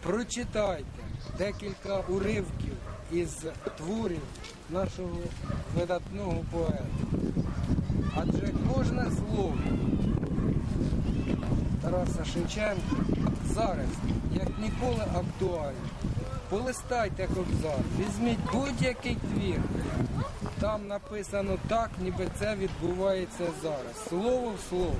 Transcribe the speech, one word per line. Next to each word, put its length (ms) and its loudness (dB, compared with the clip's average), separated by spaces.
прочитайте 800 -2
декілька 640 -2
уривків 720 0
із 340 -2
творів 440 -2
нашого 480 -2
видатного 600 0
поета. 340 0
Адже 380 2
кожне 380 2
слово 420 2
Тараса 440 2
Шевченка 720 0
зараз, 420 2
як 260 0
ніколи, 460 0
актуальне. 640 -2
Полистайте 760 0
Кобзар, 520 2
візьміть 400 2
будь-який 640 2
твір. 440 0
Там 280 0
написано 680 -2
так, 220 2
ніби 260 0
це 160 2
відбувається 880 0
зараз. 480 -4
Слово 420 2
в 180 -6
слово. 300 2